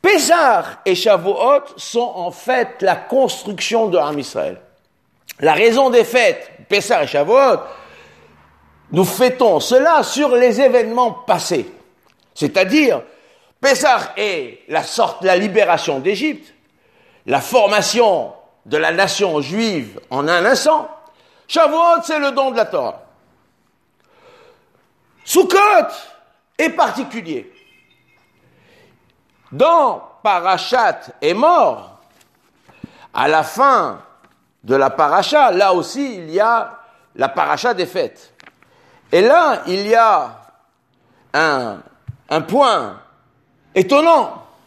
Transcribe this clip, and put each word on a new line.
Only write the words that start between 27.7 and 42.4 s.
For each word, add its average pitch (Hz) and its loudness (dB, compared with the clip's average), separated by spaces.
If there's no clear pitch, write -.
Dans 269 2
Parashat 190 0
Emor, 196 0
à 131 0
la 156 2
fin 190 0
de 120 0
la 135 2
paracha, 190 2
là 190 2
aussi 240 -4
il 165 -14
y 175 -2
a 226 -2
la 135 0
paracha 151 -2
des 180 -4
fêtes. - -8
Et 170 4
là, 262 4
il 190 -4
y 220 2
a 190 2
un, 135 -2
un 156 -2